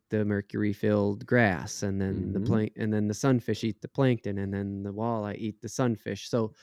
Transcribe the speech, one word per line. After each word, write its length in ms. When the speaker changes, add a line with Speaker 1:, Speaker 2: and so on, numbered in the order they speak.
Speaker 1:
the 160
mercury-filled 1040
grass, 560
and 180
then 320
the 60
Speaker 2:
Mm-hmm. 80
Speaker 1:
plank-, 300
and 180
then 140
the 60
sunfish 500
eat 180
the 60
plankton, 500
and 160
then 300
the 100
walleye 420
eat 240
the 80
sunfish. 600
So 320